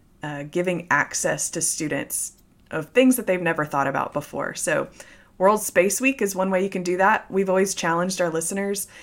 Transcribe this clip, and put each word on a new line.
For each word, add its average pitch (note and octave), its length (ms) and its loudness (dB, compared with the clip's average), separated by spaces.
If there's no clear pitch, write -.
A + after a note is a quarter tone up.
uh, D3 280 -8
giving F3 400 -2
access - 600 0
to E3 120 -6
students - 680 -4
of D3+ 200 -6
things B3+ 260 6
that G#3 100 -6
they've F#3 140 2
never E3 240 0
thought C#3+ 220 0
about C#3 260 -2
before. - 420 -6
So - 340 -2
World G#3 240 4
Space F#3 380 2
Week C4 200 0
is G3 160 -2
one F#3+ 140 0
way F#3 120 2
you G3 60 0
can F#3+ 140 -4
do F3+ 160 -2
that. G3+ 320 2
We've F#3+ 180 0
always F#3+ 260 2
challenged F3+ 460 0
our F3 80 2
listeners, G3 580 -4